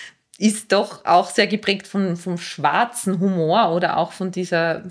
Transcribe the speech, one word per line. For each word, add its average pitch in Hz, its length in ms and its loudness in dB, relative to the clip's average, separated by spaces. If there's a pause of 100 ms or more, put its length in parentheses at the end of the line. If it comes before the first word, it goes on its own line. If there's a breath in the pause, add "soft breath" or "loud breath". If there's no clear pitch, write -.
(380 loud breath)
ist 214 340 0
doch - 340 0
auch 180 240 4
sehr 208 160 2
geprägt 196 400 -2
von, 190 320 -2
vom 175 180 -6
schwarzen 170 840 -2
Humor 180 540 2
oder 175 220 0
auch 170 160 -2
von 185 200 -6
dieser, 170 580 -2